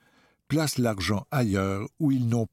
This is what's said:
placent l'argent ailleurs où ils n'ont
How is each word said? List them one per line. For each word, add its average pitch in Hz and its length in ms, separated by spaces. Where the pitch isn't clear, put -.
placent 147 300
l'argent 101 520
ailleurs 98 560
où 147 120
ils 123 160
n'ont 113 260